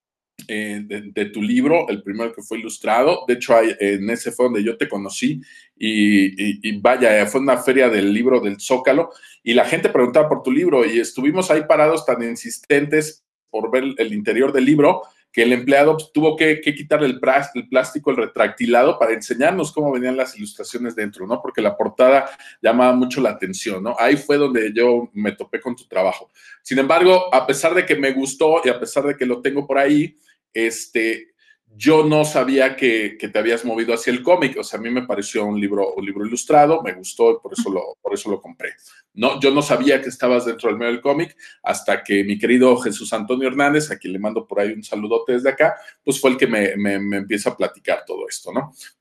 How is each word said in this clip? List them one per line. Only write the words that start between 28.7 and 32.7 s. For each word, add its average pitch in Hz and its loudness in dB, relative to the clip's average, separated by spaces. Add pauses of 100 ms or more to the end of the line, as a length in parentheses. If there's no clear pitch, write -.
pesar 139 -4
de 143 -2
que 127 -2
lo 123 -4
tengo 139 -4
por 135 0
ahí, 147 2 (360)
este, 113 -4 (420)
yo 151 4
no 151 2
sabía 135 0